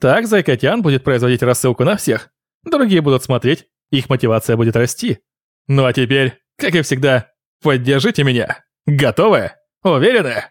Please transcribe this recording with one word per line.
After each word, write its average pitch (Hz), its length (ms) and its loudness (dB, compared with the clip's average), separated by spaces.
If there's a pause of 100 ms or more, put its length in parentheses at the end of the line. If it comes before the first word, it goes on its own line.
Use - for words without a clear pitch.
Так 175 260 2
Зайкотян 190 560 0
будет 139 220 0
производить 123 380 0
рассылку 123 420 0
на 107 120 0
всех, - 340 -4 (340)
другие 254 360 0
будут 139 220 0
смотреть, 127 440 -2 (240)
их 139 180 -2
мотивация 117 480 0
будет 113 200 0
расти. 123 440 -2 (460)
Ну 135 200 2
а 123 60 0
теперь, 131 460 -2 (180)
как 190 180 -4
и 165 80 2
всегда, 131 480 -2 (320)
поддержите 139 640 0
меня. 123 400 -2 (220)
Готовы? 143 640 2 (300)
Уверены? 160 680 0